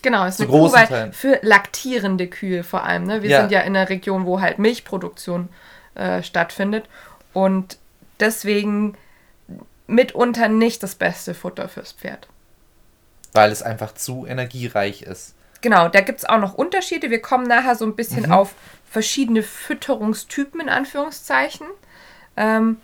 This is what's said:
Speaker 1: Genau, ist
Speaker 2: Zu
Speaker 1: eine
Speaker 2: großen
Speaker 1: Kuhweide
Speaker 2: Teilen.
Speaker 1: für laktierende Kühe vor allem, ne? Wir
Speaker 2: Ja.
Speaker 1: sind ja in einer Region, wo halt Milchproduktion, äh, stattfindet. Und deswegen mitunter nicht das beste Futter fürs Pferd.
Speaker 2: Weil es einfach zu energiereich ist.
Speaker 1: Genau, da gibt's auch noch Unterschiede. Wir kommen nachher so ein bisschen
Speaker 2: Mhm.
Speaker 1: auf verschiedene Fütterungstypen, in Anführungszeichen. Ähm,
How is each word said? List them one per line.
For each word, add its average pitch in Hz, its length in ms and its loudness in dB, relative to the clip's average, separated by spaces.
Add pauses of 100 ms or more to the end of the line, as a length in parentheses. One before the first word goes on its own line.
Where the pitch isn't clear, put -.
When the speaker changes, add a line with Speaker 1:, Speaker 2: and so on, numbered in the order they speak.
Speaker 1:
Genau, 220 240 0
ist 185 120 -4
Speaker 2:
Zu - 60 0
Speaker 1:
eine 123 80 -2
Speaker 2:
großen 156 240 8
Speaker 1:
Kuhweide 226 180 10
Speaker 2:
Teilen. 226 200 -4
Speaker 1:
für 262 300 2
laktierende 202 840 0
Kühe 180 380 -6
vor - 180 -6
allem, 175 220 -2
ne? 214 180 -2
Wir 214 60 -2
Speaker 2:
Ja. - 120 8
Speaker 1:
sind 202 120 2
ja 190 80 4
in 196 140 -2
einer 190 140 2
Region, 190 360 -2
wo 180 160 -2
halt 170 180 -2
Milchproduktion, 180 880 -4 (480)
äh, 185 280 -4
stattfindet. 196 640 -2 (480)
Und 190 440 0 (420)
deswegen 208 800 -2 (920)
mitunter 233 640 2
nicht 220 340 2
das 190 120 -10
beste 175 380 -4
Futter - 360 -10
fürs - 240 -16
Pferd. - 340 -16 (1040)
Speaker 2:
Weil 107 180 6
es 107 120 -8
einfach 110 300 -8
zu 127 320 -10
energiereich 120 800 -6
ist. - 320 -18 (260)
Speaker 1:
Genau, 190 260 6
da 196 140 6
gibt's 220 240 -6
auch 226 140 2
noch 196 160 -4
Unterschiede. 339 540 -4
Wir 226 120 -2
kommen 247 260 -2
nachher 240 280 2
so 220 100 -6
ein 214 100 -4
bisschen 226 300 -4
Speaker 2:
Mhm. 160 60 2
Speaker 1:
auf 196 240 4 (340)
verschiedene 220 540 0
Fütterungstypen, 226 1160 -6
in 294 100 -6
Anführungszeichen. 285 960 -4 (680)
Ähm, 220 480 0